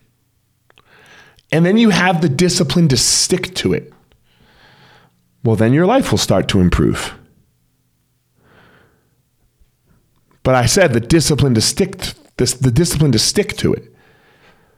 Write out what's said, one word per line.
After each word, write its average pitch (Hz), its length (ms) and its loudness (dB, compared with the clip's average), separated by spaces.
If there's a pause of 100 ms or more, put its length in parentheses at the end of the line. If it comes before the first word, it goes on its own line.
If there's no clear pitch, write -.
(1500)
and 165 140 2
then 190 100 2
you 233 140 4
have 175 320 0
the 175 80 0
discipline 175 580 0
to 131 80 0
stick - 600 -2
to 92 180 -2
it, - 180 -8 (1500)
well, 113 120 2
then 113 180 2
your 160 100 2
life 247 260 0
will 110 60 0
start - 320 -2
to 101 120 0
improve. 80 520 0 (3250)
But 131 120 0
I 123 100 2
said 160 300 2
the 117 60 0
discipline 139 520 0
to 110 80 2
stick - 400 -4
t-, - 120 -10 (260)
this, 123 160 -2
the 131 160 0
discipline 151 420 2
to 110 60 2
stick - 400 -2
to - 160 0
it. - 180 -10 (840)